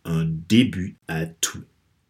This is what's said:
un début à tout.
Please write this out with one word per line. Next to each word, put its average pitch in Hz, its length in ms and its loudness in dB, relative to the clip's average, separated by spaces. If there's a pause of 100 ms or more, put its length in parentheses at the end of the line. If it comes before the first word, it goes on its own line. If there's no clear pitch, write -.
un 82 220 0
début 92 720 2 (120)
à 82 160 -4
tout. - 400 -8 (440)